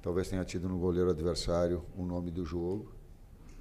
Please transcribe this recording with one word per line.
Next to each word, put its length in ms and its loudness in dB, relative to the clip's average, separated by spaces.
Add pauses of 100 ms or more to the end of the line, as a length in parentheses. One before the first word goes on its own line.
Talvez 280 0
tenha 160 0
tido 240 -2
no 80 0
goleiro 320 4
adversário 720 2 (140)
o 80 -4
nome 260 -2
do 140 -2
jogo. 480 -2 (680)